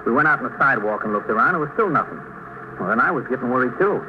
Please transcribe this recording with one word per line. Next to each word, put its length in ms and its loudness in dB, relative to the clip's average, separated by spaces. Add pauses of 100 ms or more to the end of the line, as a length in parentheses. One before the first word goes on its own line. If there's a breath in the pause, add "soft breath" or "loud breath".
We 80 2
went 160 4
out 160 2
on 80 -6
the 60 -12
sidewalk 460 0
and 120 -2
looked 160 -2
around. 240 4
It 80 0
was 80 -8
still 160 2
nothing. 320 -2 (560)
Well, 160 -2
then 80 2
I 100 4
was 220 -2
getting 160 -2
worried, 320 2
too. 280 2